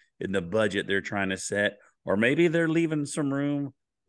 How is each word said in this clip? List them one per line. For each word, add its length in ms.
in 120
the 100
budget 460
they're 120
trying 300
to 80
set. 400
Or 120
maybe 320
they're 180
leaving 380
some 280
room, 400